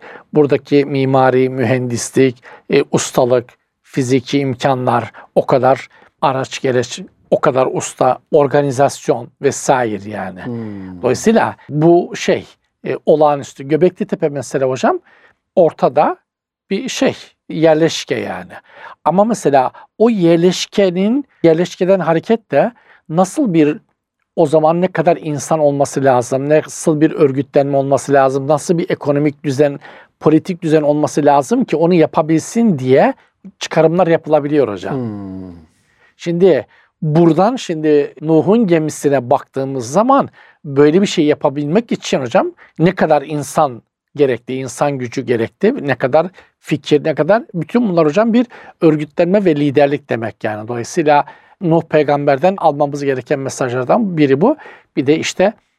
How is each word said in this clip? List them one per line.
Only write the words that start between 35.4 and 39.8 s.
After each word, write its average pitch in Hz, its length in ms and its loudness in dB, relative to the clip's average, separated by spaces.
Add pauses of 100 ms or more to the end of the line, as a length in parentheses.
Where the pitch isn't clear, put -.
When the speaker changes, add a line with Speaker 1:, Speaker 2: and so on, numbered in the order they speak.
Speaker 1:
Şimdi 170 500 2 (340)
buradan 165 540 2
şimdi 156 640 0
Nuh'un 160 460 2
gemisine 147 640 0
baktığımız 135 600 -4